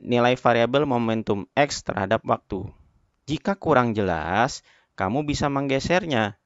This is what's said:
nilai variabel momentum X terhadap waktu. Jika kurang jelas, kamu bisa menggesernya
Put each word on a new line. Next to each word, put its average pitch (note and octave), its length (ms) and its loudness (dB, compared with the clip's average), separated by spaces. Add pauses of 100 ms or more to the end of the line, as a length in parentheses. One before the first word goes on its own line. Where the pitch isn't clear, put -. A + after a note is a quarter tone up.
nilai A#2+ 360 2
variabel A#2+ 520 2
momentum A2+ 560 -2 (120)
X D3 280 0
terhadap G2+ 400 -2
waktu. G#2 440 -4 (600)
Jika D#3 280 -4
kurang B2+ 400 4
jelas, F#2+ 640 0 (380)
kamu A2+ 260 -2
bisa D3 240 -2
menggesernya C#3 960 -2